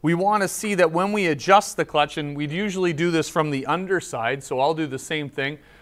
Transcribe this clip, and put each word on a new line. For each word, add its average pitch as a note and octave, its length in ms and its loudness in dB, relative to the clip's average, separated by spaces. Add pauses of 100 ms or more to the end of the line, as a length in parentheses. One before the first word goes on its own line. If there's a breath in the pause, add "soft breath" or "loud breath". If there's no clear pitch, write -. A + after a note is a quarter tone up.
We D#3+ 140 2
want G3+ 280 2
to F3+ 60 0
see G#3 280 -4
that E3+ 160 4
when F#3 180 2
we G#3 160 0
adjust E3 500 4
the D#3+ 80 0
clutch, D3 340 0
and C#3+ 180 -6
we'd D3 160 -4
usually F#3 400 -2
do E3+ 180 0
this D#3+ 180 0
from D#3 220 0
the C3+ 160 -4
underside, C#3+ 800 -2
so B2+ 160 -2
I'll D3 120 4
do D#3 140 -2
the C3 120 -6
same D3+ 300 -6
thing C#3+ 300 -6 (240 loud breath)